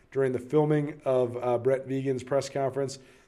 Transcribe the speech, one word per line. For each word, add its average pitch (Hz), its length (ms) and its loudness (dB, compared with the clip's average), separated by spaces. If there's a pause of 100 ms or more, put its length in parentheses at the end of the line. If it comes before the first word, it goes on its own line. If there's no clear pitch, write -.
(120)
during 135 200 2
the 123 80 -2
filming 151 680 2
of, 127 340 2
uh, 120 200 0
Brett 131 280 2
Vigen's 131 360 -2
press 135 260 -2
conference. 135 480 -4 (300)